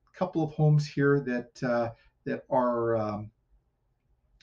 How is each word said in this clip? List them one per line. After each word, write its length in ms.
a 60
couple 240
of 100
homes 320
here 360
that, 420
uh, 280
that 260
are, 460
um, 340